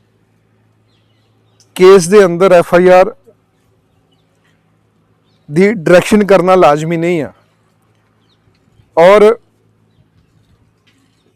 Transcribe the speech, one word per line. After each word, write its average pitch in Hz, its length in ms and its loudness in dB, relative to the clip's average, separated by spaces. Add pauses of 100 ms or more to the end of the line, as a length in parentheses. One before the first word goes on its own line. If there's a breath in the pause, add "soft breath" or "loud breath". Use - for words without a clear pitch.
(1800)
ਕੇਸ 185 320 2
ਦੇ 202 180 2
ਅੰਦਰ 175 260 -2
ਐਫ 170 220 0
ਆਈ 180 140 0
ਆਰ 185 280 2 (2250)
ਦੀ 190 220 -2
ਡਾਇਰੈਕਸ਼ਨ 180 520 -2
ਕਰਨਾ 185 300 0
ਲਾਜ਼ਮੀ 160 420 -2
ਨਹੀਂ 170 240 -6
ਆ। 101 120 -12 (1600)
ਔਰ 202 420 2 (2000)